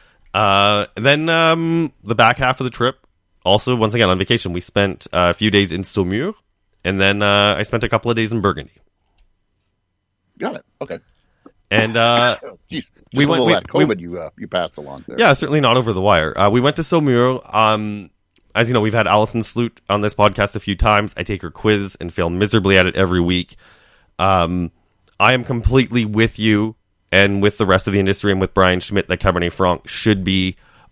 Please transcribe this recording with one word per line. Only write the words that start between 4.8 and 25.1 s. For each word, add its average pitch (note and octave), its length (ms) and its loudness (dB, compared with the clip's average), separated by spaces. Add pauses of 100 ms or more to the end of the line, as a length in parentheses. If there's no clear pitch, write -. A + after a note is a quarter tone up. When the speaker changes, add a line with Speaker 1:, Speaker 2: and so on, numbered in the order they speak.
Speaker 1:
uh, F2+ 180 2
a F2 40 0
few - 160 0
days G2+ 220 2
in F#2+ 100 -4
Saumur, G#2 500 -4 (520)
and F#2+ 140 -4
then, G2 220 0
uh, G2+ 380 2
I G#2 60 -4
spent A2 200 -4
a A2 60 -2
couple A#2 200 -2
of A#2 60 -2
days A2+ 160 -4
in A#2 80 -2
Burgundy. E2+ 320 -4 (1700)
Speaker 2:
Got - 160 -8
it. - 100 -18 (160)
Okay. - 200 -10 (720)
Speaker 1:
And, A2 280 0
uh, A#2+ 420 2
Speaker 2:
<laughs> - 20 -20
Jeez. G#2 160 -18 (120)
Just D3+ 220 -12 (200)
Speaker 1:
we C#3 120 2
Speaker 2:
a C#3+ 40 2
Speaker 1:
went, - 20 0 (120)
Speaker 2:
little A#2+ 40 0
Speaker 1:
we, A2 80 4
Speaker 2:
of F#2+ 80 0
that - 60 -16
covid D3 280 0
Speaker 1:
we F2 80 -12
Speaker 2:
you, F2 140 -12
uh, D#2+ 200 -12
you E2+ 100 -12
passed F2 300 -6
along C#2 280 -16
there. - 120 -10
Speaker 1:
Yeah, F#3+ 160 4
certainly D3+ 260 -2
not B2 160 4
over A#2 160 0
the F#2 80 -4
wire. F2 380 2
Uh, G2+ 100 4
we A#2 120 2
went C#3 160 0
to E3 60 -4
Saumur. C3 600 0 (120)
Um, G#2+ 540 0 (460)
as A#2 160 0
you - 20 -2
know, A#2+ 80 2
we've G#2+ 140 0
had A2 120 2
Alison G#2+ 360 2
Sloot - 480 -6
on G#2 100 0
this G#2 140 -2
podcast G#2 420 0
a G#2 40 -10
few G2+ 160 -4
times. G#2+ 420 0
I F2+ 60 -6
take G2 180 -8
her E2+ 80 -12
quiz G2+ 500 -2
and E2+ 140 -10
fail E2+ 160 -2
miserably G2 480 2
at F#2 80 4
it F2 100 -4
every F2+ 240 0
week. F2+ 360 -2 (640)
Um, F2 520 0 (500)